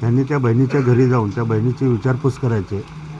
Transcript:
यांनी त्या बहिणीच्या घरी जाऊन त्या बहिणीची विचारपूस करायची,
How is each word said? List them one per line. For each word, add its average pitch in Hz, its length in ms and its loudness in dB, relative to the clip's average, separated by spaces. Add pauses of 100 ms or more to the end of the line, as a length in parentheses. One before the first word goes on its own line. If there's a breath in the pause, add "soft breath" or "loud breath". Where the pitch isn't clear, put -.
यांनी 120 200 2
त्या 143 160 -2
बहिणीच्या 127 420 2
घरी 123 260 4
जाऊन 120 240 2
त्या 113 140 -4
बहिणीची 113 420 0
विचारपूस 127 520 0
करायची, 104 420 -4 (400)